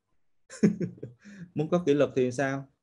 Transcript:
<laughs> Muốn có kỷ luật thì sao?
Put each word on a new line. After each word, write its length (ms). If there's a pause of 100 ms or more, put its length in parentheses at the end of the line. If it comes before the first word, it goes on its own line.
(480)
<laughs> 1080
Muốn 140
có 180
kỷ 80
luật 220
thì 140
sao? 360 (160)